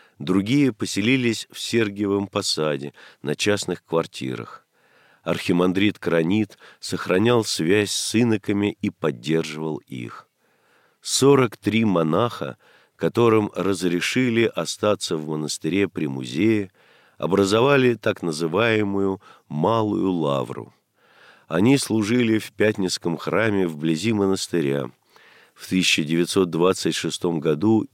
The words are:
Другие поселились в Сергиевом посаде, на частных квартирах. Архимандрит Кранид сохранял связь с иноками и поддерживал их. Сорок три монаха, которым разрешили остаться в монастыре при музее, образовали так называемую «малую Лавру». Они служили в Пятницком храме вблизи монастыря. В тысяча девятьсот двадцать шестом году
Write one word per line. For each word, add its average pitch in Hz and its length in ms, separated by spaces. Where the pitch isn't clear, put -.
Другие 107 560
поселились 113 800
в - 80
Сергиевом 101 680
посаде, 76 720
на 73 140
частных 101 500
квартирах. 64 800
Архимандрит 90 760
Кранид 85 580
сохранял 107 640
связь 98 480
с - 280
иноками 104 640
и 104 80
поддерживал 78 880
их. 60 500
Сорок 131 580
три 113 280
монаха, 85 720
которым 110 580
разрешили 95 920
остаться 92 720
в 76 100
монастыре 78 600
при 82 200
музее, 76 640
образовали 113 760
так 107 300
называемую 98 1000
«малую 95 640
Лавру». 67 600
Они 107 300
служили 110 640
в - 140
Пятницком 95 600
храме 98 520
вблизи 80 460
монастыря. 82 760
В - 160
тысяча 90 340
девятьсот 85 460
двадцать 85 460
шестом 85 440
году 82 540